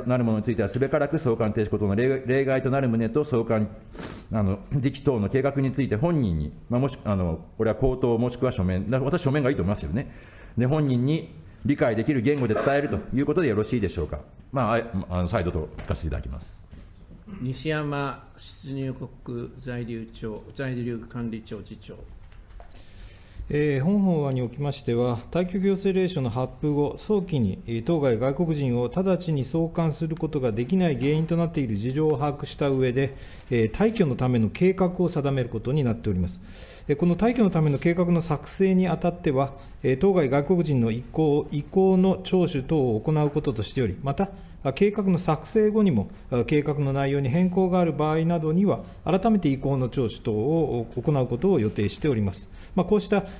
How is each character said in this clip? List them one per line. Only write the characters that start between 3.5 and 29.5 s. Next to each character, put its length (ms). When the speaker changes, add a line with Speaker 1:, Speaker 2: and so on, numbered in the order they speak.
Speaker 1:
あ 100
の、 180
時 200
期 100
等 180
の 80
計 140
画 180
に 120
つ 100
い 60
て 80
本 240
人 180
に、 140
ま 80
あ、 20
も 80
し、 160
あ 100
の、 260
こ 60
れ 60
は 60
口 200
頭 200
も 140
し 80
く 80
は 60
書 120
面、 240
だ-、 140
私 200
書 80
面 120
が 80
い 20
い 40
と 60
思 60
い 60
ま 20
す 60
よ 100
ね。 220
で、 100
本 200
人 180
に 300
理 120
解 180
で 100
き 100
る 80
言 180
語 80
で 60
伝 220
え 40
る 80
と 100
い 80
う 60
こ 80
と 80
で 60
よ 80
ろ 80
し 120
い 40
で 80
し 100
ょ 60
う 20
か。 140
ま 200
あ、 40
あ-、 60
あ 120
の、 60
再 160
度 80
と 160
聞 80
か 80
せ 80
て 40
い 40
た 60
だ 60
き 60
ま 120
す。 260
Speaker 2:
西 300
山 540
出 340
入 220
国 560
在 240
留 300
庁、 280
在 200
留 260
管 280
理 140
庁 200
次 140
長。 200
Speaker 3:
え 320
ー、 40
本 160
法 260
案 80
に 80
お 60
き 120
ま 120
し 100
て 120
は、 240
退 160
去 140
行 140
政 180
令 160
書 120
の 100
発 300
布 120
後、 260
早 240
期 160
に、 300
え 60
ー、 80
当 180
該 180
外 160
国 220
人 240
を 60
直 320
ち 140
に 120
送 240